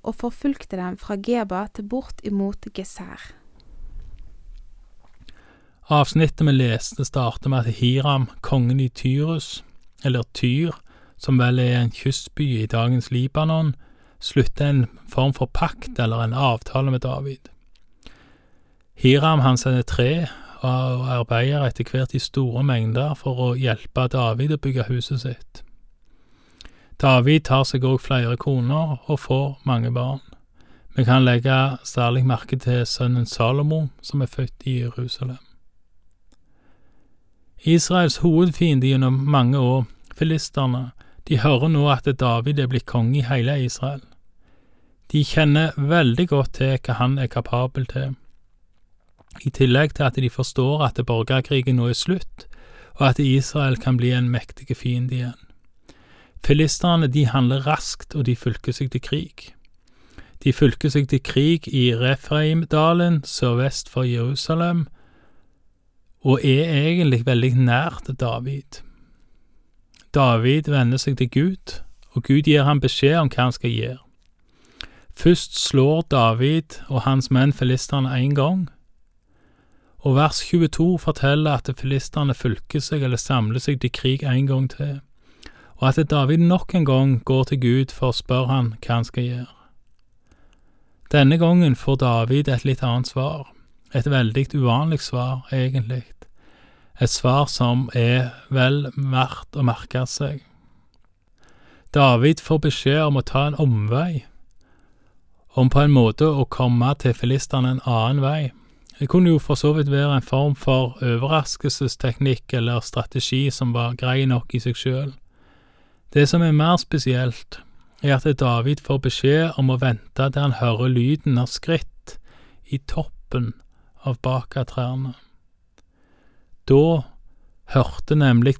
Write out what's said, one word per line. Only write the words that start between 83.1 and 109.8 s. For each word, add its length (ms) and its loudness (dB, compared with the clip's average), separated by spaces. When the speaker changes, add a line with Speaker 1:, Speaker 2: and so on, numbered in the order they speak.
Speaker 2:
samler 400 0
seg 200 -2
til 120 -2
krig 320 -2
en 240 2
gang 200 0
til, 280 -8
og 160 2
at 180 0
David 320 2
nok 320 2
en 140 2
gang 260 4
går 280 2
til 80 -2
Gud 340 2
for 160 -2
å 60 -4
spørre 340 -2
han 300 0
hva 180 -2
han 80 -2
skal 220 -4
gjøre. 260 -8
Denne 260 6
gangen 380 4
får 260 0
David 460 2
et 160 -2
litt 180 -2
annet 300 -2
svar, 400 -6
et 160 0
veldig 460 2
uvanlig 480 2
svar, 480 -4
egentlig. 500 -2
Et 160 0
svar 400 2
som 400 0
er 380 2
vel 380 2
verdt 600 -4
å 120 0
merke 400 -4
seg. 320 -6
David 480 4
får 240 0
beskjed 400 0
om 160 2
å 40 -6
ta 260 -2
en 100 -8
omvei, 640 0
om 160 4
på 160 6
en 80 6
måte 320 4
å 240 2
komme 400 2
til 160 2
filistene 580 -2
en 100 -6
annen 400 0
vei. 280 -2
Det 160 -4
kunne 220 6
jo 40 4
for 220 -2
så 160 4
vidt 160 0